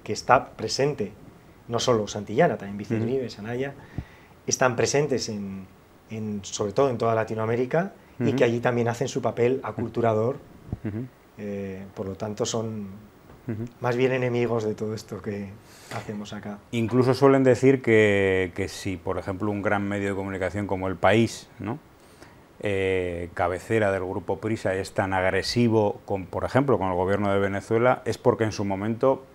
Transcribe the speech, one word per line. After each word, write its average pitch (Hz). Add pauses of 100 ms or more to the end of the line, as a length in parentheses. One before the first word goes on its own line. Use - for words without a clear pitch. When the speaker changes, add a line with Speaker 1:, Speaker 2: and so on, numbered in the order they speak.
Speaker 1:
que 107
está 123
presente, 127 (560)
no 117
solo 110
Santillana, 107
también 101
Vicente 110
Speaker 2:
Ujú. 120
Speaker 1:
Uribe, 123
Sanaya, 123 (720)
están 123
presentes 120
en, 98 (420)
en, 107
sobre 101
todo 135
en 117
toda 113
Latinoamérica, 120 (260)
y 120
Speaker 2:
Ujú. 113
Speaker 1:
que 135
allí 120
también 120
hacen 120
su 120
papel 120
aculturador. 113 (460)
Speaker 2:
Ujú. 110 (320)
Speaker 1:
Eh, 98 (100)
por 104
lo 95
tanto, 110
son 110 (580)
Speaker 2:
Ujú. 113 (140)
Speaker 1:
más 120
bien 127
enemigos 120
de 107
todo 110
esto 107
que 101 (440)
hacemos 104
acá. 104 (140)
Speaker 2:
Incluso 120
suelen 135
decir 131
que, 98
que 95
si, 92
por 87
ejemplo, 95
un 101
gran 101
medio 101
de 101
comunicación 98
como 95
El 92
País, 107 (120)
¿no? 110 (840)
Eh, 92
cabecera 98
del 95
grupo 95
Prisa, 110
es 95
tan 95
agresivo 101
con, 95
por 92
ejemplo, 127
con 95
el 92
gobierno 98
de 98
Venezuela, 107
es 107
porque 107
en 107
su 101
momento 113 (100)